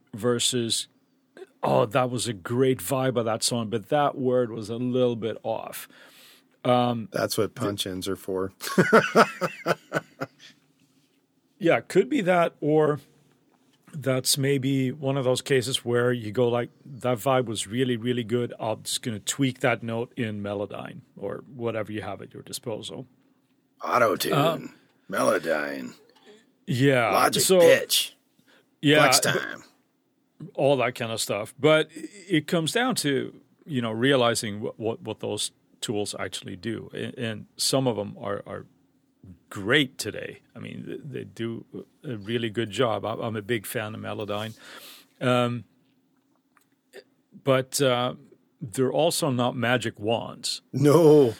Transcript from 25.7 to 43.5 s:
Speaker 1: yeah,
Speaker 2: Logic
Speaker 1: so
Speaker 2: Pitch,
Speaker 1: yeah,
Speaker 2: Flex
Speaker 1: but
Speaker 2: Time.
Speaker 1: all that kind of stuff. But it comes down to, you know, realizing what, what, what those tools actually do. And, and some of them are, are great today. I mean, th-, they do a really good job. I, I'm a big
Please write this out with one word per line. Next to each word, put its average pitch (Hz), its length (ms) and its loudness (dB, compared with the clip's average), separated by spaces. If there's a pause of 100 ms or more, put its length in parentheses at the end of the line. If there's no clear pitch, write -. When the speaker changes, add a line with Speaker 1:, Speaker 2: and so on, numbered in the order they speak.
Speaker 1:
yeah, 127 460 2
Speaker 2:
Logic 123 320 4
Speaker 1:
so 185 160 6
Speaker 2:
Pitch, - 560 6 (640)
Speaker 1:
yeah, 147 180 6
Speaker 2:
Flex 135 200 6
Speaker 1:
but 123 180 4
Speaker 2:
Time. - 260 -6 (880)
Speaker 1:
all 143 240 4
that 123 180 -2
kind 117 160 -6
of 110 80 -6
stuff. 110 400 -4
But 156 340 4
it 180 540 -4
comes 165 240 0
down 247 240 0
to, 131 380 -2 (320)
you 131 160 -4
know, 113 100 -4
realizing 117 720 2
what, - 180 -8
what, 113 220 -4
what 110 180 -8
those 107 320 -6 (300)
tools 104 360 -4
actually 98 380 -10
do. 98 380 -10
And, 110 240 -8
and 113 280 -8 (120)
some 135 300 2
of 117 100 0
them 104 220 -6
are, 101 260 -6
are 98 200 -12 (840)
great 127 480 0
today. - 420 -10 (160)
I - 40 -16
mean, - 260 -12
th-, - 180 -12
they 131 200 -12
do 113 420 -10 (380)
a 127 140 -8
really 113 320 -4
good 110 200 -2
job. 104 360 0
I, 107 80 -2
I'm 113 240 -4
a 107 40 -4
big 104 240 -4